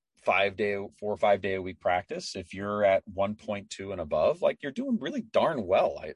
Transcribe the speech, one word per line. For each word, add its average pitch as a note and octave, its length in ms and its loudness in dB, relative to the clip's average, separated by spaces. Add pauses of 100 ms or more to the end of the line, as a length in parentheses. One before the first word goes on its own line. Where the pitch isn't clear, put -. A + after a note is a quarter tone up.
(240)
five G2 340 2
day, G#2 160 0 (260)
four G#2 140 -4
or G2 40 -2
five G2+ 240 4
day F#3+ 140 0
a F#3+ 60 -2
week F#2 180 -8
practice, G2+ 560 -2
if F#2 180 -12
you're G2+ 300 -2
at F#2+ 220 4
one G2+ 300 -2
point G2+ 340 -8
two G2 240 -10
and F2+ 80 -6
above, F2 400 2
like, C#3 200 0
you're C#3+ 120 -6
doing B3+ 260 0
really C4+ 220 -4
darn A#2+ 440 0
well. F#2+ 380 2
I, D#2 120 -10